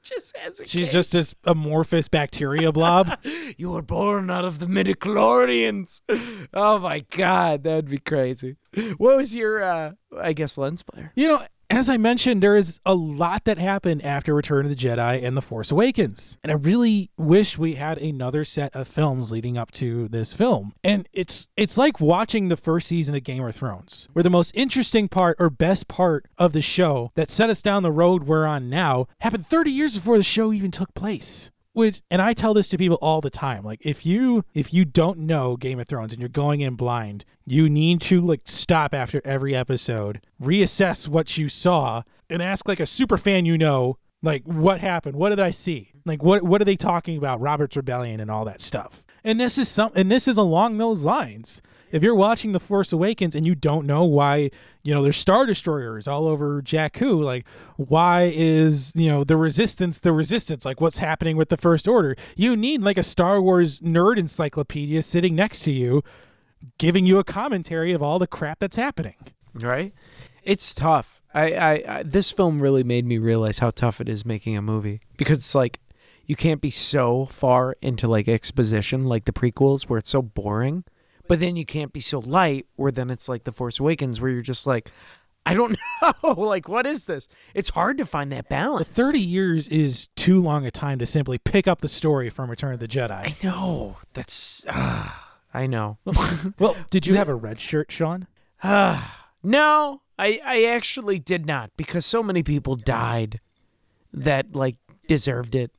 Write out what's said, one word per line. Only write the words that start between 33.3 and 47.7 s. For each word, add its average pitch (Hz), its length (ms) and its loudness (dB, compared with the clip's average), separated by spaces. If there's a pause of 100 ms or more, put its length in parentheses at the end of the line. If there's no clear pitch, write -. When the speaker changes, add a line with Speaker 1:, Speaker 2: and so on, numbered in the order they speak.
Speaker 2:
like, 107 220 -12
if 151 220 -4
you, 233 480 2
if - 180 -2
you 175 140 6
don't 170 320 2
know 143 400 -2
Game 127 200 -6
of 120 80 -8
Thrones 110 240 -6
and 117 100 -10
you're 120 100 -8
going 143 320 0
in 131 120 -4
blind, 113 520 -6 (180)
you 156 240 4
need 160 320 4
to, 185 220 4
like, 165 240 0
stop 156 480 0
after 135 320 -4
every 135 280 -2
episode, 113 680 -4 (200)
reassess 180 640 2
what 156 300 -2
you 151 140 -2
saw, 131 520 0 (280)
and 170 120 -4
ask, 190 240 -4
like, 196 140 -2
a 147 60 0
super 247 320 2
fan 190 260 2
you 165 140 2
know, 131 400 0 (240)
like, 151 220 -2
"What 165 360 2
happened? 170 360 -4
What 180 120 0
did 208 100 0
I 185 120 2
see? 147 420 -6 (140)
Like, 156 160 -4
what, 185 220 6
what 196 180 4
are - 20 2
they 196 120 2
talking 170 420 -2
about? 131 240 -4
Robert's 147 340 -2